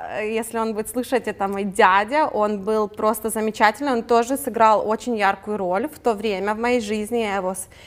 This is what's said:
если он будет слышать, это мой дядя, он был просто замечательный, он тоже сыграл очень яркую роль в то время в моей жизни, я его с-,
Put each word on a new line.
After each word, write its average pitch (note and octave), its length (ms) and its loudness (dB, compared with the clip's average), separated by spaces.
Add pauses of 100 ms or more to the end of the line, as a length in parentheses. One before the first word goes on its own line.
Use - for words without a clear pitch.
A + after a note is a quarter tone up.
(220)
если A3 380 -4
он A3 140 -2
будет G#3+ 160 -6
слышать, B3 380 -2
это G#3 200 -2
мой G3+ 160 -2
дядя, G#3 640 4
он G#3 340 0
был G#3+ 300 0
просто A3 400 -2
замечательный, A3 640 0
он A#3 100 0
тоже A#3 320 2
сыграл A3 500 4
очень A3+ 300 -2
яркую G3+ 420 0
роль G3 300 -2
в - 120 -10
то A#3+ 140 0
время G#3 420 -2
в G#3+ 40 -10
моей A#3+ 220 2
жизни, G#3+ 380 -4
я G3+ 180 -2
его F#3 140 -2
с-, - 180 -10 (160)